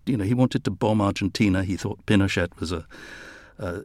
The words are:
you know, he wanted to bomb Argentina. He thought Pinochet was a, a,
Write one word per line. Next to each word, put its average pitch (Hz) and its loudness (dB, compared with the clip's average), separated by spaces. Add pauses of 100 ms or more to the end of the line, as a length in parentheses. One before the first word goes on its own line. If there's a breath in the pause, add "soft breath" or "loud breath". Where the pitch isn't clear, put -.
you 139 0
know, 101 -2
he 113 2
wanted 123 2
to - 0
bomb 107 2
Argentina. 98 2
He 92 -2
thought - -8
Pinochet 98 2 (100)
was 80 -6
a, 82 -6 (720 loud breath)
a, 90 -8